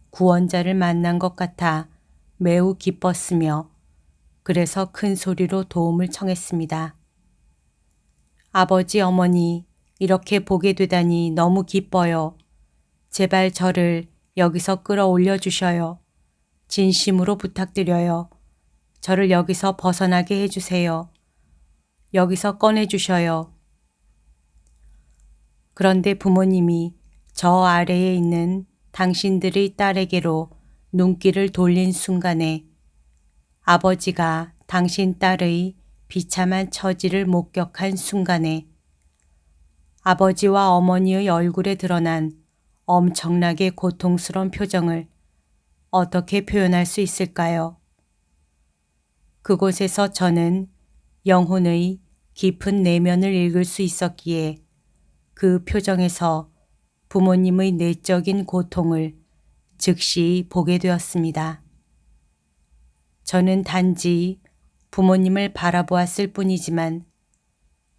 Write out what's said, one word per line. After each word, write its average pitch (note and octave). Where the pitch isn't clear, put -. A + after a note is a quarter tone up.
구원자를 F3+
만난 F3
것 F3+
같아 E3+
매우 F3+
기뻤으며 E3+
그래서 F#3
큰 G3
소리로 F#3
도움을 E3+
청했습니다. E3
"아버지, F#3
어머니, F3+
이렇게 F#3+
보게 F#3+
되다니 F3
너무 F3
기뻐요. E3+
제발 F#3+
저를 F3
여기서 F3+
끌어올려 G3
주셔요. F3
진심으로 F#3+
부탁드려요. F3
저를 F#3+
여기서 F3+
벗어나게 F#3
해주세요. F3
여기서 F#3+
꺼내주셔요." F#3
그런데 F#3+
부모님이 F#3
저 F3+
아래에 F3+
있는 F3
당신들의 F#3+
딸에게로 F3+
눈길을 F#3
돌린 F3+
순간에 E3+
아버지가 F3
당신 F3+
딸의 F3+
비참한 F#3
처지를 F#3+
목격한 F3+
순간에 E3+
아버지와 F#3+
어머니의 F#3
얼굴에 F3
드러난 E3
엄청나게 F3
고통스러운 F3+
표정을 E3+
어떻게 F3+
표현할 F#3
수 F3
있을까요? E3+
그곳에서 F#3+
저는 F3
영혼의 F3+
깊은 F#3+
내면을 F3+
읽을 F3+
수 F3+
있었기에 E3+
그 F3+
표정에서 F3
부모님의 F#3
내적인 F3
고통을 E3
즉시 F3
보게 F3+
되었습니다. E3
저는 F#3+
단지 F3+
부모님을 F#3+
바라보았을 F3
뿐이지만 E3